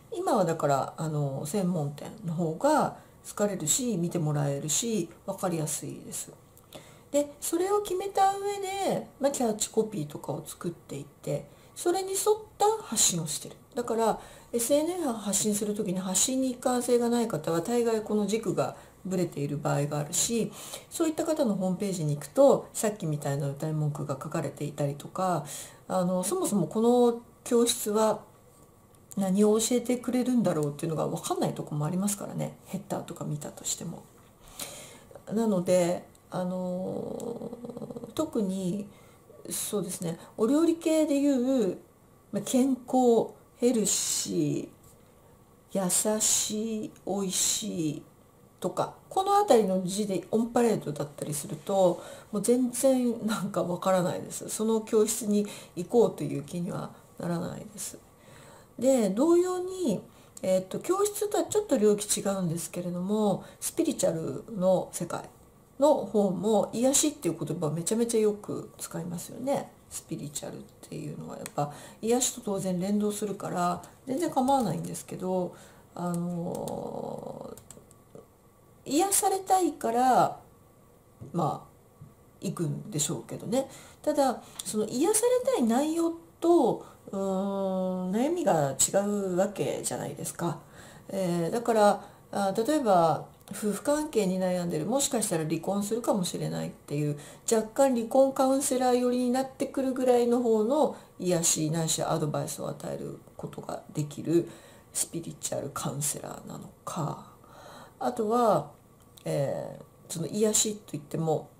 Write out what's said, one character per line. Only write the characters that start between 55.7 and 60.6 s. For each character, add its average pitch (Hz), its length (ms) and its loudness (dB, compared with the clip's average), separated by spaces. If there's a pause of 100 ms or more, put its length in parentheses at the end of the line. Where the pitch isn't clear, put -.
行 170 120 -6
こ 226 180 6
う 185 100 -4
と 147 80 -4
い 143 140 -2
う 143 40 -4
気 175 180 -8
に 180 100 -4
は - 200 -6 (280)
な 170 100 -6
ら 170 100 -2
な 170 180 -6
い - 160 -14
で 196 60 -18
す。 - 200 -10 (800)
で、 240 320 4
同 311 260 4
様 359 220 2
に、 359 440 -2 (400)
え 185 160 2
っ 185 80 0